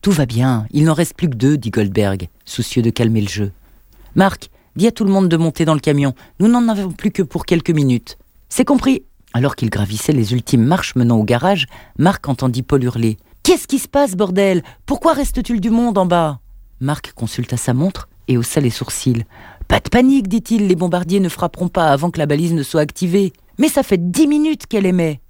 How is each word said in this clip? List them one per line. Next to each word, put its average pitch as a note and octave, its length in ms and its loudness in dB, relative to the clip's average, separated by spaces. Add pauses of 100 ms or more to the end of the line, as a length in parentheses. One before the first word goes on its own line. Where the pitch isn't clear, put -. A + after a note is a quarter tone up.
« - 0 -
Tout G3+ 100 2
va D3+ 120 2
bien, A#2 460 0
il D3 140 2
n'en D#3+ 100 4
reste D#3+ 200 -2
plus F3 140 -2
que B2+ 60 -4
deux », C3+ 240 2
dit A2 120 -6
Goldberg, G2 580 0 (160)
soucieux - 380 -4
de A#2 80 2
calmer A2+ 320 0
le G2+ 60 -4
jeu. « G2+ 220 -4 (640)
Marc, - 360 0 (260)
dis F#3 100 2
à A3+ 60 2
tout A3+ 120 -4
le G3 60 2
monde F#3+ 180 2
de E3+ 80 2
monter D#3+ 280 0
dans D#3 100 2
le D#3 60 0
camion. C#3+ 340 0 (240)
Nous G3 80 2
n'en A#3+ 220 4
avons G3 240 -2
plus - 180 -4
que - 120 -2
pour E3 220 -4
quelques F3 260 0
minutes. » « C3+ 480 0 (300)
C'est - 160 0
compris. » C4 380 2 (300)
Alors C3+ 240 0
qu'il A2+ 140 -2
gravissait G#2 420 -2
les A2+ 200 0
ultimes A#2 320 2
marches F3 300 0
menant A#2+ 240 2
au G#2+ 60 2
garage, C#3 420 0 (320)
Marc D3 300 0
entendit B2+ 340 -2
Paul C3+ 220 0
hurler. « A#2 320 -2 (260)
Qu'est-ce - 240 2
qui C4+ 120 -2
se - 100 -6
passe, C4+ 280 0
bordel ? F#3+ 460 0 (240)
Pourquoi D#4 280 0
reste-t-il B3 460 -2
du A3 100 -2
monde A#3 280 0
en F#3 80 2
bas ? » E3 340 0 (400)
Marc C#3+ 320 -6
consulta A#2+ 440 -6
sa B2 180 -2
montre E3 340 -4 (200)
et B2+ 80 2
haussa A#2 240 -2
les B2+ 100 0
sourcils. « - 540 -4 (440)
Pas - 120 0
de - 80 -14
panique, B3+ 400 2
dit-il, G#3+ 380 0
les F#3 80 4
bombardiers F3+ 460 0
ne F3+ 80 2
frapperont F3 400 -4
pas D#3+ 220 2
avant C#3+ 200 2
que E3 80 -8
la D#3 80 0
balise D#3+ 260 0
ne D#3 100 0
soit D#3 180 -2
activée. » « F3+ 520 0 (260)
Mais D4 100 2
ça C#4 140 0
fait F3+ 280 0
dix D4 160 2
minutes D4+ 400 0
qu'elle G3 200 0
émet. » E3+ 440 0